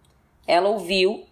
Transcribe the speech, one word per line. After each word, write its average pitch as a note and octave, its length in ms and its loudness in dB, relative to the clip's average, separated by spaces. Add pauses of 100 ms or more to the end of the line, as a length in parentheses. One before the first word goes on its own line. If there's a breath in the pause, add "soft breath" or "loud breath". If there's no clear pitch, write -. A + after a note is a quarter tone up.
(460)
Ela F3 220 2
ouviu, F#3+ 640 -2